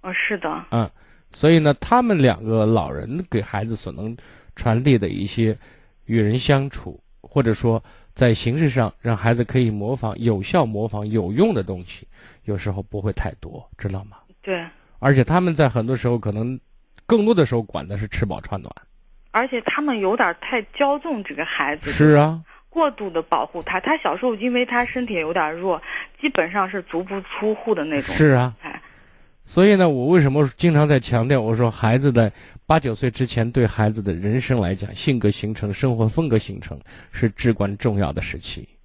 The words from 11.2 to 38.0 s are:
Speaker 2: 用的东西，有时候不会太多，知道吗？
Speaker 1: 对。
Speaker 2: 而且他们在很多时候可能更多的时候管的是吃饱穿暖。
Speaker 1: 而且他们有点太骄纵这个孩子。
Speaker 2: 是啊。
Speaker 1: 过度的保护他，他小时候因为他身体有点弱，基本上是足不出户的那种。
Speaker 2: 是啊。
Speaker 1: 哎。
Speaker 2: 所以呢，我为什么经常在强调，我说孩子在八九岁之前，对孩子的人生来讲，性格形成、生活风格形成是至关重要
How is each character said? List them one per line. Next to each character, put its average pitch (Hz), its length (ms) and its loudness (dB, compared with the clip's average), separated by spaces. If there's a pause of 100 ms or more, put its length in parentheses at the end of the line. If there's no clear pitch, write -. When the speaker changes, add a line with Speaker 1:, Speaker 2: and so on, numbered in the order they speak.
Speaker 2:
用 185 220 2
的 107 100 -2
东 90 220 -8
西， - 220 -20 (360)
有 104 120 -4
时 98 160 -4
候 95 120 -6
不 101 180 -10
会 101 120 -2
太 - 260 -4
多， - 280 -16 (100)
知 101 120 -6
道 95 140 -6
吗？ 104 140 -20 (260)
Speaker 1:
对。 180 200 -4 (360)
Speaker 2:
而 135 160 4
且 131 80 6
他 170 180 4
们 175 140 0
在 143 120 4
很 113 180 0
多 127 120 -2
时 123 100 -2
候 120 120 0
可 104 120 -4
能 117 280 -6 (480)
更 214 180 4
多 226 80 4
的 165 120 4
时 123 100 -2
候 117 80 2
管 80 240 -8
的 98 100 -8
是 104 100 -6
吃 - 180 -2
饱 95 140 -6
穿 98 220 -8
暖。 - 100 -16 (600)
Speaker 1:
而 233 160 0
且 254 140 -4
他 - 200 -4
们 269 180 -2
有 196 160 0
点 190 240 0
太 240 220 -4
骄 277 380 -2
纵 277 240 -6
这 151 100 -12
个 147 100 -6
孩 147 320 -4
子。 - 160 -8
Speaker 2:
是 151 200 6
啊。 156 300 4 (280)
Speaker 1:
过 311 220 0
度 202 180 -8
的 165 120 -2
保 156 240 0
护 - 180 -12
他， 185 160 -4
他 302 180 -2
小 170 200 -2
时 247 80 -6
候 233 100 0
因 233 160 -4
为 247 140 0
他 240 180 -2
身 247 240 -6
体 220 60 -6
有 165 200 -4
点 156 220 -2
弱， 175 260 -4 (380)
基 294 80 -4
本 175 240 0
上 190 180 -2
是 190 120 -8
足 170 200 -6
不 190 200 -8
出 214 340 -4
户 214 180 -2
的 160 120 -2
那 147 160 -2
种。 - 120 -8
Speaker 2:
是 156 140 4
啊。 127 340 4
Speaker 1:
哎。 - 200 -14 (680)
Speaker 2:
所 185 200 4
以 208 80 8
呢， 185 120 4
我 131 200 0
为 175 140 6
什 139 100 4
么 143 260 2
经 170 160 4
常 151 140 6
在 143 120 4
强 120 280 0
调， 135 120 2
我 113 160 0
说 117 140 2
孩 113 300 2
子 139 120 2
在 113 200 4 (340)
八 156 140 4
九 117 160 -4
岁 127 160 -2
之 123 160 -2
前， 117 240 -2
对 120 160 4
孩 107 240 2
子 110 100 -6
的 98 100 -2
人 104 300 0
生 120 180 0
来 92 140 0
讲， 98 220 -8
性 127 240 0
格 104 100 2
形 107 240 -4
成、 101 180 -6
生 127 240 0
活 113 120 2
风 160 200 0
格 117 100 2
形 98 220 -4
成 80 200 -14 (320)
是 - 180 0
至 117 240 0
关 101 240 -4
重 104 220 0
要 78 120 0